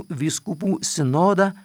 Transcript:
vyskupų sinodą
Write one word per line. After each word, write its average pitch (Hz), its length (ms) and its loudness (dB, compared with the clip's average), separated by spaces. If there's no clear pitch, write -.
vyskupų 156 720 -4
sinodą 180 720 2